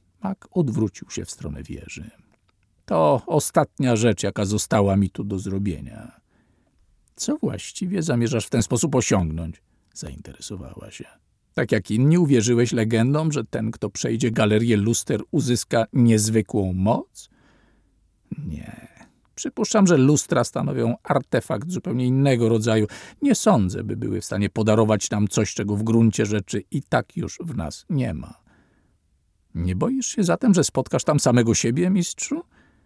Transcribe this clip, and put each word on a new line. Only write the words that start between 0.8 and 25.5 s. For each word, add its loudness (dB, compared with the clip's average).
się -8
w -16
stronę -12
wieży. -14
„To 2
ostatnia 0
rzecz, 2
jaka -2
została 2
mi 2
tu -8
do -4
zrobienia”. -8
„Co -4
właściwie -4
zamierzasz 0
w -12
ten 2
sposób -2
osiągnąć?” -2
zainteresowała -14
się. -18
„Tak 0
jak 0
inni 4
uwierzyłeś 4
legendom, 2
że -4
ten, -4
kto -6
przejdzie -2
galerię 4
luster, 0
uzyska 0
niezwykłą 2
moc?” -2
„Nie. -12
Przypuszczam, 2
że 6
lustra 4
stanowią -2
artefakt -2
zupełnie -4
innego 2
rodzaju. 2
Nie 4
sądzę, 2
by -6
były -4
w -10
stanie -2
podarować 2
nam 0
coś, -2